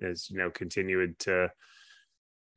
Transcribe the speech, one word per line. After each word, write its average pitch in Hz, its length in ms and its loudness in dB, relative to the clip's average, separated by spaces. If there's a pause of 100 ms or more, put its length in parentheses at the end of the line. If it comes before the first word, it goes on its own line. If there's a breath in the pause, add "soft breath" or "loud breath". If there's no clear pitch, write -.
is, 90 280 -4
you 95 60 -8
know, 90 140 0
continued 92 680 0
to, 90 300 2 (1080 soft breath)